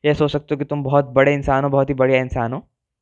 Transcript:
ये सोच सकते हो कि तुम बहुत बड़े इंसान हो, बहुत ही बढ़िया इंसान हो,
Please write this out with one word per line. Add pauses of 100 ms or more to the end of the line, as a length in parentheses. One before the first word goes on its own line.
ये
सोच
सकते
हो
कि
तुम
बहुत
बड़े
इंसान
हो,
बहुत
ही
बढ़िया
इंसान
हो, (360)